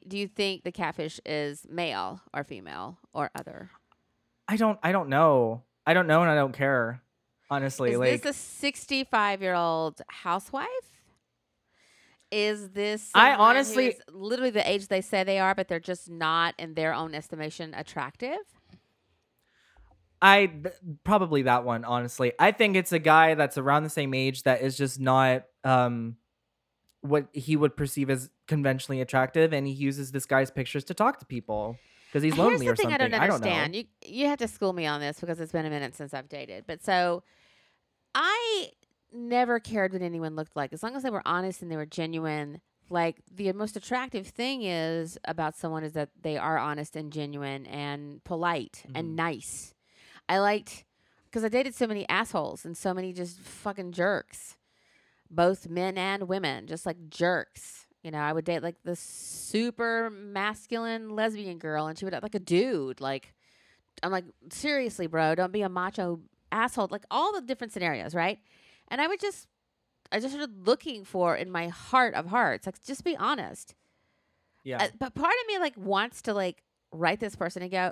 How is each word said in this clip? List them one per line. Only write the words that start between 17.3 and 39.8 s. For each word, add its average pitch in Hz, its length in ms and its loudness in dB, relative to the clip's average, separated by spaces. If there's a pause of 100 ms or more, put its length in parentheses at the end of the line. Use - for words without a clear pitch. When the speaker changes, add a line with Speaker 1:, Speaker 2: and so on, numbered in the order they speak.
Speaker 1:
attractive? 156 640 -8 (1800)
Speaker 2:
I, 196 240 10
th-, 160 280 -6 (280)
probably 180 400 4
that 123 220 4
one, 117 200 -2
honestly. 120 540 0
I 185 140 8
think 208 240 4
it's 185 160 0
a 170 60 4
guy 160 360 8
that's 147 220 0
around 143 280 4
the 156 60 -6
same 139 240 -2
age 131 300 0
that 127 180 6
is 131 140 0
just 135 240 -2
not, 131 440 4 (200)
um, 120 520 2 (840)
what 143 320 0
he 151 240 0
would 147 200 4
perceive 139 340 0
as 131 200 -2 (160)
conventionally 135 540 0
attractive, 135 540 4
and 139 120 0
he 139 60 -2
uses 139 400 -2
this 139 140 -4
guy's 131 240 4
pictures 139 340 -4
to 180 100 -8
talk 240 260 2
to - 60 -20
people 110 520 -6 (340)
'cause 143 100 2
he's 156 120 4
Speaker 1:
Here's 151 40 -2
Speaker 2:
lonely 165 280 6
Speaker 1:
the 120 60 4
Speaker 2:
or 113 40 0
Speaker 1:
thing 403 100 2
I - 120 2
Speaker 2:
something. 262 140 2
Speaker 1:
don't - 100 2
Speaker 2:
I - 40 6
don't 175 140 2
know. 214 60 0
Speaker 1:
understand. 165 300 0
You, 226 80 -6 (200)
you 254 220 -2
have 285 140 0
to 233 80 -2
school 190 240 -2
me 175 120 -2
on 147 160 0
this 147 200 -6
because 170 200 -6
it's 160 120 -10
been 165 120 0
a 156 60 -4
minute 143 240 -6
since 143 180 -14
I've 135 160 -10
dated. 113 380 -14
But 165 160 -10
so, 180 400 2 (920)
I 415 560 0 (420)
never 240 480 0
cared 202 320 -2